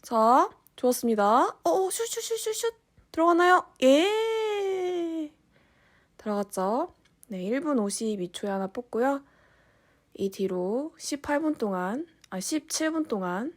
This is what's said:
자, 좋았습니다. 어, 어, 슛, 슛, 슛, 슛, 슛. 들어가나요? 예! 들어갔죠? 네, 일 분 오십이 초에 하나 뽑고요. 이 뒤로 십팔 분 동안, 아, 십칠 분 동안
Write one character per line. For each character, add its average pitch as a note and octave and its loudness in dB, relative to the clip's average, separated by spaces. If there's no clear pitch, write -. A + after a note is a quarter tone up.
자, B3 4
좋았습니다. A#3 2
어, - -2
어, F#4 2
슛, A4+ -4
슛, A#4 -8
슛, A4+ -6
슛, A4 -6
슛. A4+ -4
들어가나요? F4 4
예! F#4 2
들어갔죠? G3+ -4
네, F#3 -8
일 A#3 -2
분 D4 0
오십이 G3+ -4
초에 - -6
하나 F#3+ -2
뽑고요. B3+ -2
이 G3 -2
뒤로 G3 -4
십팔 C#4+ -4
분 D#4 0
동안, G3+ -4
아, F#3 -8
십칠 D#4 -4
분 D#4 -2
동안 G3+ -4